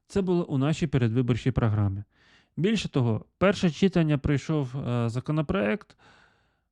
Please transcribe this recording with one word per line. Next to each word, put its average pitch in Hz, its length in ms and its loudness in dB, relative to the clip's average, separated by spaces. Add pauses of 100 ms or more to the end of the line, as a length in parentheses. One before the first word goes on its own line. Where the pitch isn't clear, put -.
Це 196 140 0
було 180 240 0
у 143 120 -2
нашій 147 300 0
передвиборчій 120 640 0
програмі. 104 520 0 (540)
Більше 185 320 0
того, 120 360 0 (120)
перше 190 320 2
читання 160 480 2
пройшов, 139 600 -2
е, 120 320 -2
законопроект, 156 880 -2 (760)